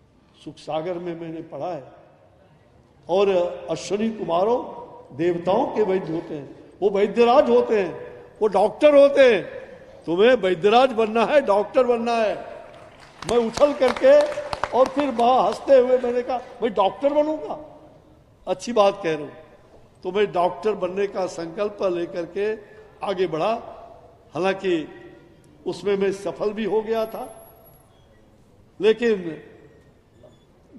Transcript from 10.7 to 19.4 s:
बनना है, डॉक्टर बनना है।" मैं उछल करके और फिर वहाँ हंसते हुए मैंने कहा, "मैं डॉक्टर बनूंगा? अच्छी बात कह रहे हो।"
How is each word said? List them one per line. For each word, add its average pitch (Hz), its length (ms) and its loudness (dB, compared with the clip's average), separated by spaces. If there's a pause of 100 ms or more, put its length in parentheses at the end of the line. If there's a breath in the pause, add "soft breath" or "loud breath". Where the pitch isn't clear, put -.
बनना 220 320 0
है, 277 160 4
डॉक्टर 208 440 2
बनना 233 300 0
है।" 214 200 0 (960)
मैं 240 80 2
उछल 240 340 2
करके 277 760 4 (320)
और 262 100 4
फिर 285 220 -2
वहाँ 233 360 2
हंसते 254 320 4
हुए 254 200 4
मैंने 240 240 -2
कहा, 247 180 -6 (220)
"मैं 220 120 -2
डॉक्टर 208 380 0
बनूंगा? 302 680 -4 (680)
अच्छी 185 240 -6
बात 202 300 2
कह 160 120 -2
रहे 147 100 -8
हो।" 131 60 -14 (720)